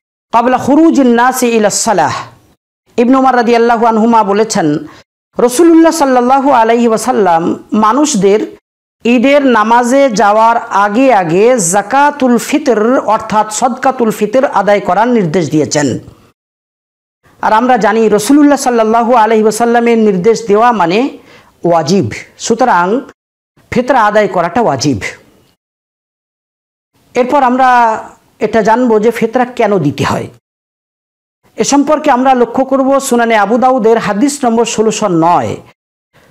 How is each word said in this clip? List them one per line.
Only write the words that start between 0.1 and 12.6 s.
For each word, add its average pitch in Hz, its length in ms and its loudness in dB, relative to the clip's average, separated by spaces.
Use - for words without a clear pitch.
ক্বাবলা 240 280 0
খুরুজিন 277 480 2
নাসি 247 400 0
ইলা 220 240 0
সালাহ। 165 440 -2
ইবনে 247 200 2
উমর 262 200 2
রাদিয়াল্লাহু 233 500 2
আনহুমা 226 380 2
বলেছেন, 196 540 -2
রাসূলুল্লাহ 330 540 4
সাল্লাল্লাহু 269 600 0
আলাইহি 233 360 2
ওয়াসাল্লাম 208 840 -2
মানুষদের 214 840 0
ঈদের 269 420 2
নামাজে 240 640 2
যাওয়ার 220 460 2
আগে 214 580 0
আগে 196 440 2
যাকাতুল 240 800 0
ফিতর 254 600 -2